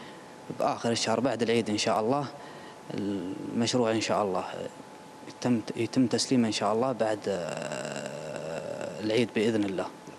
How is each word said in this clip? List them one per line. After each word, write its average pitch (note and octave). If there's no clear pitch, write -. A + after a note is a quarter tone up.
بآخر A#2+
الشهر A2
بعد A#2
العيد A2+
إن G#2
شاء A2+
الله. C3
المشروع A2
إن A2
شاء G#2+
الله F#2
يتم، A#2+
يتم A#2
تسليمه A#2
إن G#2+
شاء G#2
الله B2+
بعد، A2
آه، D#2
العيد A2
بإذن A2
الله. F2+